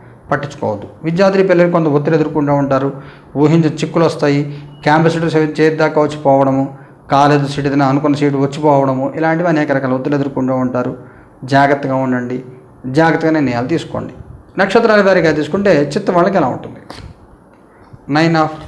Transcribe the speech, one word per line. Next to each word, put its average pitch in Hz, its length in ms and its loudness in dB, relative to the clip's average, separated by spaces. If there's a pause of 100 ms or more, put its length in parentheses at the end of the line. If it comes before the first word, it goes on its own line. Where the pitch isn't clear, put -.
(300)
పట్టించుకోవద్దు. 107 560 -6 (180)
విద్యార్థి 190 380 2
పిల్లలు 175 300 2
కొంత 165 140 2
ఒత్తిడి 147 300 0
ఎదుర్కొంటూ 151 380 0
ఉంటారు, 135 380 0 (440)
ఊహించిన 151 380 2
చిక్కులు 165 300 -2
వస్తాయి, 147 580 -2 (200)
క్యాంపస్ 160 340 2
ఇంటర్వ్యూస్ 165 200 -2
అవి 156 100 2 (140)
చేతి 156 160 2
దాకా 151 260 0
వచ్చి 147 160 -4
పోవడము, 135 600 0 (320)
కాలేజ్ 143 400 2
సీటు 143 160 -4
ఏదైనా 139 200 0
అనుకున్న 143 300 0
సీటు 143 200 0
వచ్చి 139 260 -2
పోవడము, 135 540 2
ఇలాంటివి 160 320 0
అనేక 151 240 0
రకాల 135 200 -2
ఒత్తిడి 139 220 -4
ఎదుర్కొంటూ 135 400 -2
ఉంటారు. 127 420 -4 (480)
జాగ్రత్తగా 139 500 2
ఉండండి, 127 500 -4 (420)
జాగ్రత్తగా 156 440 2
నిర్ణయాలు 131 380 -2
తీసుకోండి. - 440 -6 (460)
నక్షత్రాల 214 440 2
వారీగా 180 300 4
తీసుకుంటే 151 640 0
చిత్త 202 140 -4
వాళ్ళకి 190 260 2
ఎలా 143 120 0
ఉంటుంది? - 300 -10 (1300)
Nine 160 340 2
of 156 80 -4 (160)